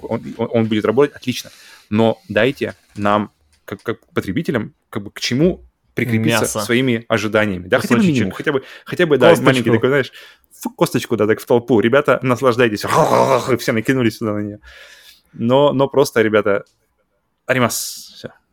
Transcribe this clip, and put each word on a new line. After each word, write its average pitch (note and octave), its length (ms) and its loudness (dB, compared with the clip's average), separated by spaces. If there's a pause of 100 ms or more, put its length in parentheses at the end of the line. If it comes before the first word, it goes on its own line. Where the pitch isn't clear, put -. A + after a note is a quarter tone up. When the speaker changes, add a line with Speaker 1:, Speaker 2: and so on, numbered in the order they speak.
Speaker 1:
он, - 200 -6 (160)
он, A2+ 140 -4
он A#2 140 2
будет G#2+ 200 -2
работать, C3+ 300 2
отлично. - 340 -10 (400)
Но A2+ 280 2 (100)
дайте G#2+ 460 -2 (220)
нам, G#2 340 0 (360)
как, G#2 160 -14
как A2+ 160 -8 (160)
потребителям, A2+ 600 -4 (160)
как G#2+ 120 -8
бы G2 80 -16
к - 100 -20
чему D3+ 400 -2 (340)
прикрепиться A2+ 500 0
Speaker 2:
Мясо. A2 160 -4
Speaker 1:
своими A#2+ 480 0
ожиданиями. G#2 600 0
Да, - 100 2
хотя A#3 180 0
бы A#3 40 4
Speaker 2:
Кусочек. F3+ 140 2
Speaker 1:
минимум, G2 180 -2
хотя - 200 -6
бы, C3+ 100 -2 (240)
хотя - 180 -2
бы, D3 140 2
да, B2 100 6
Speaker 2:
Косточку. B2+ 160 4
Speaker 1:
маленький C3 260 2
такой, A#2 200 2
знаешь, C3+ 220 0 (520)
в - 60 -10
косточку, C3 480 -2
да, G#2+ 80 2
так A2 120 2
в - 60 -16
толпу. A#2+ 360 2
«Ребята, B2+ 420 2
наслаждайтесь». A#2+ 640 0
<laughs> B2+ 680 0
И A2+ 60 2
все - 140 -4
накинулись A#2 440 0
сюда G#2+ 160 -6
на G#2 60 -6
неё. G#2 200 -10 (760)
Но, C3+ 400 2
но C3+ 140 0
просто, C3+ 340 0
ребята, G#2 420 0 (840)
аримас. - 680 -4
Всё. - 140 -16 (220)